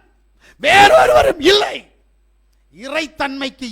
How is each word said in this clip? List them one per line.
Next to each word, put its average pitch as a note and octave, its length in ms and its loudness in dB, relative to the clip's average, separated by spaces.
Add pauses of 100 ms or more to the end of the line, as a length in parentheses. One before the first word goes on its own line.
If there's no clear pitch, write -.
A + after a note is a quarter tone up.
(680)
வேறொருவரும் G4+ 760 2 (100)
இல்லை." G#4 220 -2 (1120)
இறைத்தன்மைக்கு C#4 840 -10